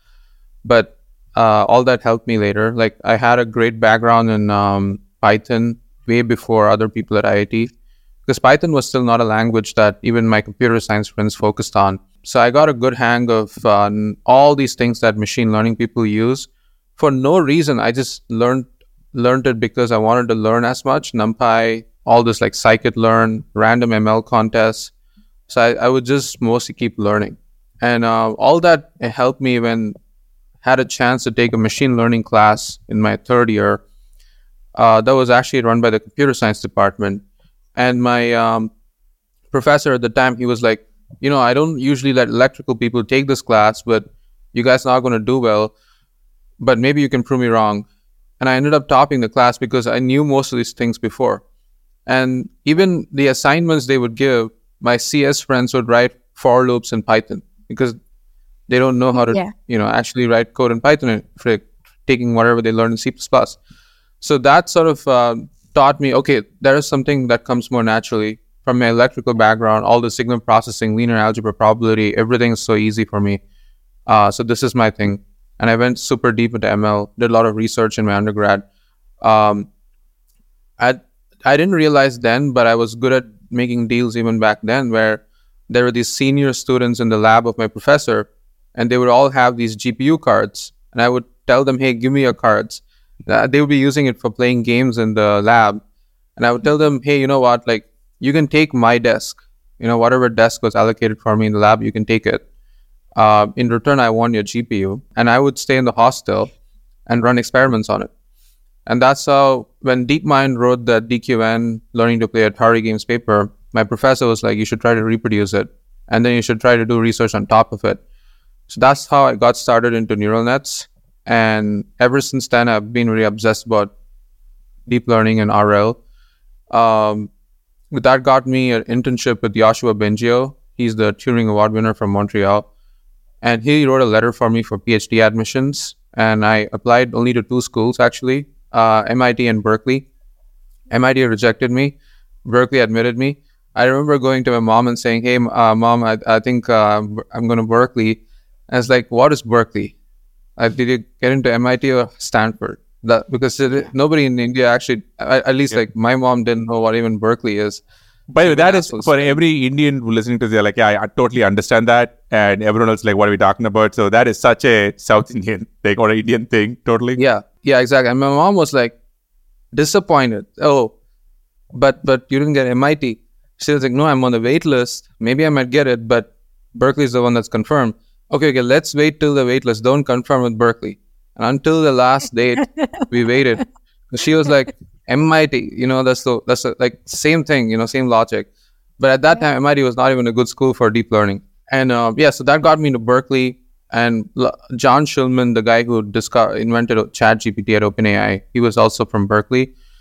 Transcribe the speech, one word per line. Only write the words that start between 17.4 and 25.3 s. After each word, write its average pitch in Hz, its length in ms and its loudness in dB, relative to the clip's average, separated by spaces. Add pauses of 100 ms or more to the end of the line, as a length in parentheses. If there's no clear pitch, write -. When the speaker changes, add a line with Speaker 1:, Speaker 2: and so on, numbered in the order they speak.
Speaker 1:
I 110 120 -2
just 127 360 -8
learned, 123 380 0 (460)
learned 127 340 0
it 123 120 -2
because 117 320 -2
I 117 60 0
wanted 113 320 2
to 117 60 0
learn 113 300 0
as 120 200 -4
much. 135 280 -2
NumPy, 113 720 -2 (200)
all 120 180 4
this, 113 180 -2
like, 107 120 -2
scikit-learn, 113 920 0 (100)
random 117 380 2
M 107 160 0
L 110 140 0
contests. 110 680 -2 (560)